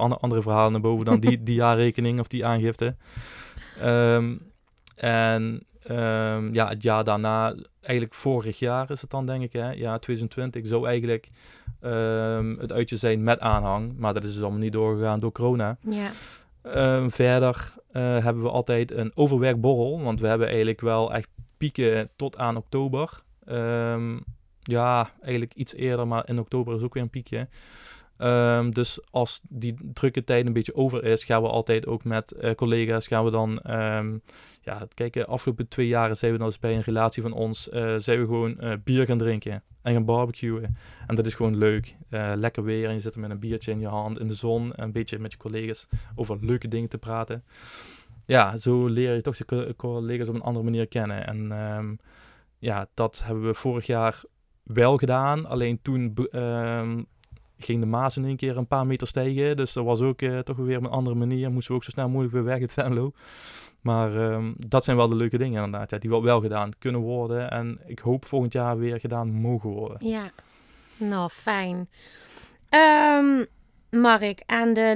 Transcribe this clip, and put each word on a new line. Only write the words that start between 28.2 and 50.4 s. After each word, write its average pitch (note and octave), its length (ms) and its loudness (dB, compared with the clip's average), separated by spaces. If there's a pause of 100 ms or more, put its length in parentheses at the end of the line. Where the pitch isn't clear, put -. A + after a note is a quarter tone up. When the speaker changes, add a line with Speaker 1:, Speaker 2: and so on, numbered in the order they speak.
Speaker 1:
dus A#2+ 280 -2 (120)
als B2 380 -2
die A#2+ 260 -6 (180)
drukke B2 320 -2
tijd B2 220 2
een A#2+ 60 0
beetje A2+ 220 -2
over B2+ 300 0
is, A2+ 200 2
gaan A2+ 180 2
we A2+ 60 0
altijd A2+ 380 0
ook A#2 180 -4
met, A2 280 -2
eh, A2+ 220 -2
collega's, A2+ 520 0
gaan A2+ 180 2
we A2+ 60 4
dan, A2 300 0
ehm, A2 560 -4 (440)
ja, G#2 340 -10
kijken, A#2+ 320 -4
afgelopen A#2 420 -4
twee B2 200 0
jaren A2+ 280 2
zijn A#2 160 2
we A2+ 60 0
dan A2+ 80 -2
eens A2 120 -4
bij A2+ 160 0
een A2 80 0
relatie A2 400 0
van A2+ 100 -6
ons, A2 360 -4
eh, A2+ 300 -2
zijn A#2 220 2
we A#2+ 60 2
gewoon, A2+ 340 -2
eh, A#2 120 -4 (120)
bier C3 220 2
gaan A#2+ 120 2
drinken A2 440 -2 (200)
en A#2+ 100 0
gaan A#2 120 4
barbecuen. A#2 720 -2 (300)
En A2+ 80 0
dat A2 120 2
is A2 80 -2
gewoon A2 220 2
leuk. G#2+ 400 2 (140)
Eh, G#2+ 260 -2
lekker A2 280 -2
weer A2 240 -2
en A2 60 -2
je A2 60 -4
zit G#2+ 140 -8
er A2+ 60 -10
met G#2 100 -8
een G2+ 80 -8
biertje A2 340 -6
in G#2+ 80 -4
je G#2+ 60 -4
hand, G#2+ 320 -4
in A2 100 -6
de G#2+ 60 -4
zon, A#2 400 -2
een A2 180 -8
beetje A2+ 260 -6
met A2 140 -10
je - 60 -20
collega's A2 500 -8 (260)
over G#2+ 260 -4
leuke A#2+ 280 -2
dingen A#2 200 -4
te A2+ 100 -10
praten. A2+ 460 -8 (800)
Ja, A2+ 320 4
zo B2 280 2
leer A#2+ 280 2
je A#2 80 -2
toch C3 140 -4
je - 80 -12
co-, A#2+ 320 -4
collega's A#2+ 520 -4
op A2+ 60 -4
een A#2 80 -4